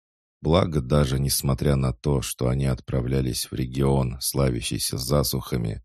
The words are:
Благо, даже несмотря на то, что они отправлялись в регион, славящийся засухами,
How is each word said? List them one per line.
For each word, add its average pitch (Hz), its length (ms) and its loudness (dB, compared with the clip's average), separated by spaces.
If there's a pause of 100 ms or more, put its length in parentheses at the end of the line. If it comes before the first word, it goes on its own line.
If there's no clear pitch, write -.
(400)
Благо, 78 400 2
даже 67 400 2
несмотря 69 560 0
на 65 160 0
то, 69 300 -2
что - 260 -4
они 67 160 0
отправлялись 65 840 -2
в - 40 -10
регион, 67 680 0
славящийся 62 720 -2
засухами, 64 880 -2